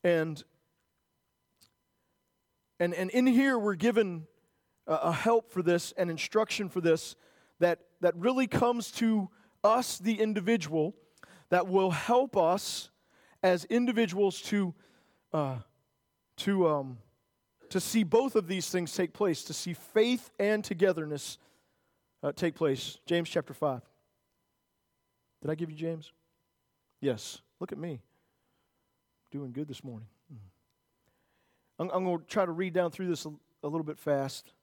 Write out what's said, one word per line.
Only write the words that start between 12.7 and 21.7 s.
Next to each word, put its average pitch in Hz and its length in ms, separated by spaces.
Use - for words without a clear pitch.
as 180 240
individuals 220 760
to, 165 340
uh, 139 240
to, 190 300
um, 135 300
to 185 120
see 220 220
both 226 340
of 196 100
these 185 240
things 175 240
take 175 180
place, 185 320
to - 80
see - 220
faith 233 640
and 208 260
togetherness, 160 720